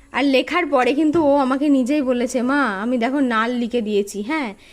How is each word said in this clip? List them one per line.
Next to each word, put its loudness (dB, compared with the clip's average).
আর -2
লেখার 0
পরে 2
কিন্তু 2
ও 4
আমাকে 0
নিজেই 2
বলেছে, -2
"মা, 0
আমি -2
দেখো 0
নাল 0
লিখে -2
দিয়েছি, -2
হ্যাঁ, -4